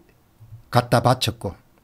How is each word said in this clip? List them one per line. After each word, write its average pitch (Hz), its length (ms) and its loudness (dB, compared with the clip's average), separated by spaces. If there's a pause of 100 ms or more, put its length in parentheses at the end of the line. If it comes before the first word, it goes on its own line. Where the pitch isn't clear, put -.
(720)
갖다 120 300 2
바쳤고, - 540 -2 (300)